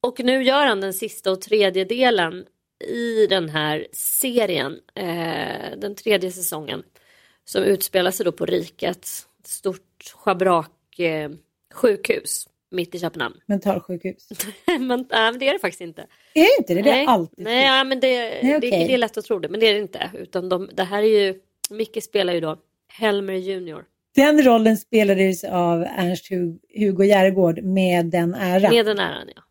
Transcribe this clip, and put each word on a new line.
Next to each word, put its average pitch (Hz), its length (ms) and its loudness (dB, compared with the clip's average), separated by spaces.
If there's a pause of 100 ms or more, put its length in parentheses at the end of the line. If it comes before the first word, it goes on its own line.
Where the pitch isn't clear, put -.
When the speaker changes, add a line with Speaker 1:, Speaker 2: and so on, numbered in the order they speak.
Speaker 1:
Och 247 180 -4
nu 254 240 2
gör 277 220 4
han 214 160 0
den 190 120 -6
sista 202 380 -4
och 190 100 -4
tredje 190 440 2
delen 196 600 0 (420)
i 233 400 0
den 175 220 0
här 151 420 -4
serien, 202 840 -2 (180)
eh, - 800 -6
den 202 180 -10
tredje 190 360 0
säsongen, 160 520 -8 (640)
som 190 180 -4
utspelar 185 480 0
sig 196 140 -6
då 175 60 0
på 170 140 -6
Riket, 180 520 -4 (420)
ett - 80 -20
stort - 680 -10
schabrak, 180 840 -2
eh, 156 300 -4 (440)
sjukhus - 760 -2 (240)
mitt 175 240 -6
i 175 40 -8
Köpenhamn. 165 360 -6 (100)
Speaker 2:
Mentalsjukhus. 190 840 -4 (180)
Speaker 1:
<laughs> - 180 -14
Men, 254 460 -2
nej, 226 200 2
men 254 80 -10
det 269 80 0
är 285 60 2
det 392 60 -4
faktiskt 185 220 -6
inte. 165 200 -16 (320)
Speaker 2:
Är 311 80 6
det 381 80 8 (100)
inte - 140 0
det? 180 80 2
Det 247 80 4
är 277 60 4
Speaker 1:
Nej. 269 100 2
Speaker 2:
alltid 185 400 0
Speaker 1:
Nej, 247 200 2
ja, 269 180 4
men 262 160 -2
det, 254 200 2
Speaker 2:
Nej, 233 240 -6
Speaker 1:
det, 285 140 2
Speaker 2:
okej. 220 300 0
Speaker 1:
det - 60 2
är 254 40 2
lätt 226 200 -2
att 214 80 -8
tro 202 140 -2
det, 156 100 -6
men 196 100 -6
det 226 100 6
är 202 40 4
det 208 60 0
inte. 190 340 -8
Utan 180 360 -8
de, 185 240 -2
det 190 100 -2
här 202 200 -2
är 214 220 6
ju, 190 140 -4 (300)
Micke 214 340 -8
spelar 185 300 -2
ju 170 60 0
då 156 180 -6 (300)
Helmer 202 460 -4
junior. 185 520 -8 (300)
Speaker 2:
Den 302 280 6
rollen 220 340 6
spelades 196 680 2
av 175 400 0
Ernst 180 480 -4
Hu-, 175 280 -4 (160)
Hugo 196 300 2
Järegård 190 580 4
med 185 420 2
den 170 280 -2
äran. 190 400 2
Speaker 1:
Med 233 120 4
den 214 140 -2
äran, 175 360 -6
ja. - 160 -20